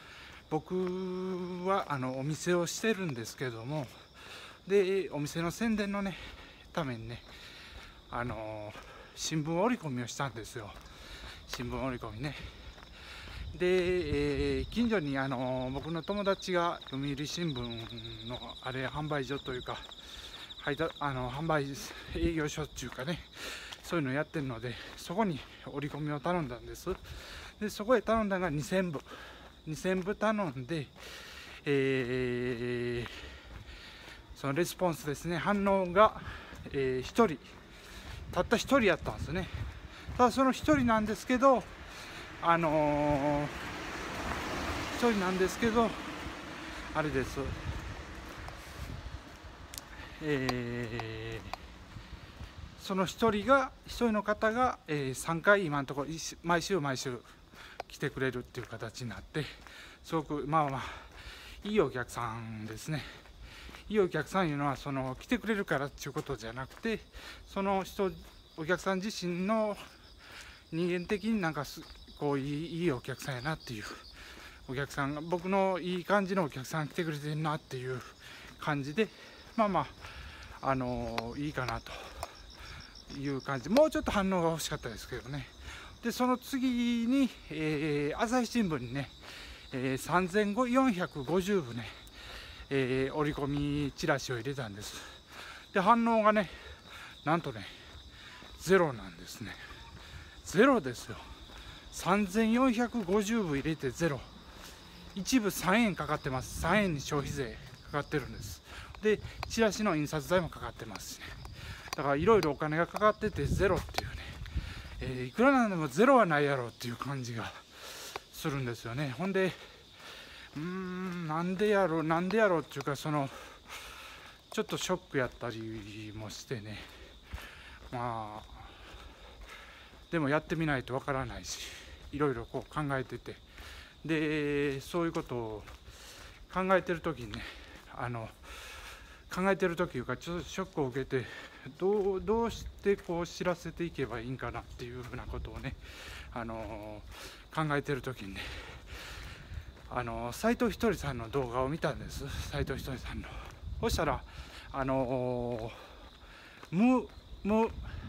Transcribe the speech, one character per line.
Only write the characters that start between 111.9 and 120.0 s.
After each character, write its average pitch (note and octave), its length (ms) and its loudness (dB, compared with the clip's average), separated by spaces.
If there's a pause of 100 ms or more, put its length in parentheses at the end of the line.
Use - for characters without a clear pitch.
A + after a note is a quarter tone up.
だ D3+ 80 -2
か C#3 60 4
ら、 C#3+ 60 6
い D#3 100 2
ろ A3 140 12
い - 20 8
ろ D#3 100 4
お C3+ 40 2
金 D3+ 220 0
が E3 100 6
か - 120 -6
か G#3 100 10
っ G#3 100 4
て G#3+ 100 2
て C#3+ 160 0
ゼ F3 220 4
ロ F#3 80 6
っ C#3+ 100 0
て - 180 -4
い - 40 -6
う - 20 -6
ね。 - 60 -10 (840)
え B2+ 240 -4
ー、 - 20 -6
い B2+ 40 -8
く A3 120 4
ら C#4 80 10
な B3+ 160 8
ん - 20 2
で F#3+ 60 0
も D#3 120 2
ゼ D3 180 6
ロ C4+ 120 10
は A3 80 10
な D3+ 140 4
い D3 60 6
や C#3+ 100 4
ろ B2 120 0
っ A2 40 -6
て - 160 -8
い A#2+ 40 -2
う A#2+ 40 -4
感 C3 280 -4
じ A#2 120 -4
が G#2 160 -4 (800)
す - 180 -4
る C#3 80 0
ん C3+ 80 -2
で A#2+ 100 -2
す - 100 -12
よ A#2 100 -4
ね。 C#3 220 -2
ほ F3+ 100 0
ん G3 60 0
で、 F#3+ 180 4 (1040)